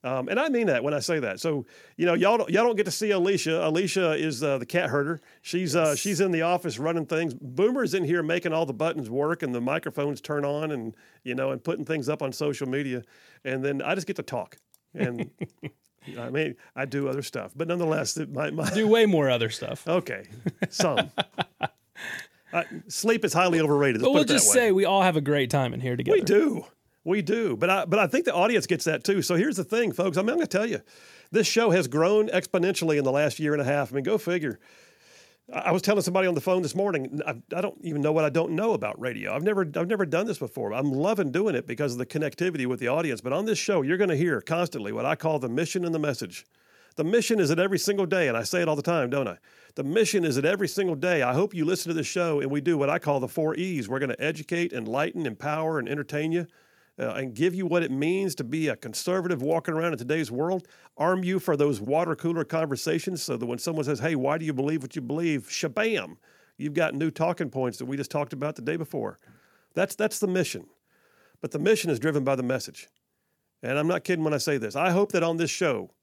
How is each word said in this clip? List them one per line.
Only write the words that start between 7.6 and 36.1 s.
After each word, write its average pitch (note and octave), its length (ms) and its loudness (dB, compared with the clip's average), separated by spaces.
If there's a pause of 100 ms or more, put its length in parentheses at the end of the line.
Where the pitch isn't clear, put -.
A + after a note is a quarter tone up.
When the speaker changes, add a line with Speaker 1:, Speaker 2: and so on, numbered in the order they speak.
Speaker 1:
in F#3 120 0
here E3+ 180 0
making E3 300 0
all D#3+ 140 2
the C3+ 60 -6
buttons C3+ 380 -2
work D3 320 0
and C3 100 -2
the A#2+ 80 -2
microphones C#3+ 600 -2
turn D3 240 -4
on D3 260 -2
and, A2+ 240 -6 (300)
you B2 100 -6
know, C3 160 -2
and B2+ 120 -6
putting D#3+ 220 -4
things D3 240 -2
up D3+ 140 -2
on C3+ 100 -4
social C#3+ 360 -4
media. C3 340 -4 (420)
And C3 200 -4
then C#3 180 -2
I E3+ 140 0
just E3+ 100 -6
get F#3+ 100 -6
to - 60 -8
talk. - 340 -8 (380)
And B2 400 -4
<laughs> - 60 -20 (760)
I A#2+ 120 -8
mean, D3 260 -2 (180)
I C3+ 120 -4
do C#3 220 -2
other C3+ 120 -4
stuff. G2 340 -10
But D#3+ 140 -4
nonetheless, D#3+ 480 0
it, D#3 160 -6
my, D3+ 180 -2
my D#3 200 -2
Speaker 2:
Do G#3+ 180 2
way A3+ 160 8
more D#3+ 240 6
other A#2 220 2
stuff. - 360 -8
Speaker 1:
Okay. D#3 380 -2 (460)
Some. D3 440 0
<laughs> - 60 -4 (1300)
Uh, E3+ 120 -2 (240)
sleep A3+ 360 0
is - 80 0
highly E3+ 280 4
overrated. C#3+ 420 4
Let's B2+ 60 6
Speaker 2:
But - 0 -
Speaker 1:
put C#3 60 4
Speaker 2:
we'll D4 80 6
Speaker 1:
it B3 60 2
that - 60 2
Speaker 2:
just - 140 6
Speaker 1:
way. - 60 4
Speaker 2:
say A#3 180 6
we F#3+ 120 4
all F#3+ 180 4
have F3+ 140 4
a D3+ 40 4
great C#3 300 2
time C3 220 2
in B2+ 80 -6
here B2+ 160 -2
together. - 220 2
Speaker 1:
We - 60 4
do. G3+ 400 4 (400)
We F#3+ 180 0
do. G3 340 0
But E3+ 140 2
I, F#3+ 140 2
but G3+ 160 4
I F#3 80 4
think D4+ 160 2
the A#3+ 100 0
audience G3+ 320 4
gets E3+ 200 0
that D#3 180 0
too. G3 180 2
So F3 140 2
here's A3 200 2
the F3+ 80 -2
thing, A3+ 280 0
folks. F#3 240 0
I F#3 60 2
mean, A3 80 0
I'm D#4 60 0
gonna D#4+ 120 0
tell G3+ 180 0
you, G#3 140 -4 (500)
this G#3 160 4
show A3+ 240 4
has E3+ 160 4
grown F#3+ 420 4
exponentially F3+ 680 2
in C#3 60 2
the C3 80 2
last D3 260 2
year D3+ 140 0
and D3 100 0
a - 20 0
half. C#3 280 0
I - 20 -12
mean, C#3 80 0
go G3+ 160 2
figure. D#3 400 -2 (960)
I, - 80 -6
I - 100 0
was F3+ 100 2
telling G3+ 220 2
somebody F#3 240 2